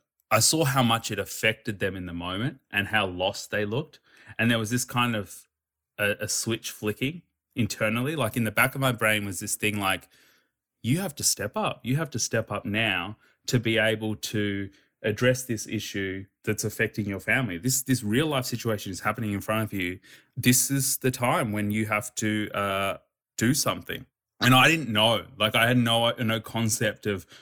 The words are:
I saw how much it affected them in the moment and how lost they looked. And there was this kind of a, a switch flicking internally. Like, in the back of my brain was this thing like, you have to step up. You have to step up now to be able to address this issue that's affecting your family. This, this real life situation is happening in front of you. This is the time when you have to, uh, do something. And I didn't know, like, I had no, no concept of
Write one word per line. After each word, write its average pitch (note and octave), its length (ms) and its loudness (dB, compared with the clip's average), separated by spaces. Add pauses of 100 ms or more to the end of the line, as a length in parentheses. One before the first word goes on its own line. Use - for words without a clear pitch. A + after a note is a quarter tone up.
(300)
I G#2+ 80 6
saw D#3+ 260 4
how C3+ 200 2
much A2+ 260 2
it G2+ 80 -6
affected G#2+ 600 -2
them F#2+ 160 -2
in F2+ 100 -8
the E2+ 80 -8
moment F#2 460 -4 (100)
and G2+ 160 -2
how G#2+ 200 0
lost F#2 440 -2
they G#2 140 0
looked. A2+ 340 -4 (400)
And A2+ 100 2
there A#2 120 4
was G#2+ 100 -2
this B2 140 0
kind A#2+ 320 0
of - 320 -10 (500)
a, G#2 220 2
a G#2+ 80 -4
switch - 420 -4
flicking C3 520 -4 (340)
internally. A#2 580 0
Like, B2 220 -2
in A#2+ 80 2
the G#2+ 80 -2
back A#2+ 240 2
of B2+ 40 -4
my C3 120 2
brain G#2+ 320 2
was G2 160 -8
this G#2 160 -6
thing G#2 240 -2
like, F#2+ 280 -2 (720)
you C3+ 200 0
have F#3+ 160 -6
to - 80 -4
step - 320 -2
up. G#3 260 -2
You B2+ 140 0
have D#3 140 -2
to B2 100 -4
step - 320 -2
up G2+ 120 -6
now G#2 520 -2 (300)
to B2+ 120 2
be A2+ 200 0
able A2 360 2
to G2+ 560 -4 (320)
address B2 400 2
this A2 240 -6
issue G2 600 -6 (180)
that's G#2+ 180 -2
affecting G#2+ 440 -2
your G2 120 -4
family. G#2+ 400 -2
This, B2+ 240 0
this B2+ 220 0
real B2 240 0
life C3+ 160 -2
situation A2 480 -4
is F2+ 80 -10
happening G#2+ 320 -2
in G2 80 -2
front A2 240 -2
of G#2 80 -6
you. F#2 260 -4 (380)
This B2 340 4
is C3+ 280 0
the B2+ 120 0
time B2+ 400 0
when G#2 220 -2
you G#2+ 140 0
have G#2+ 300 -2
to, G#2+ 360 0
uh, G2 460 -2 (380)
do A2+ 180 4
something. - 520 -4 (340)
And B2 140 6
I B2+ 140 10
didn't D#3 200 2
know, G#2+ 360 2 (120)
like, G#2+ 200 2
I A2+ 100 4
had B2 120 6
no, A#2 340 4
no A2+ 260 0
concept A2 680 -2
of G2 200 -2 (160)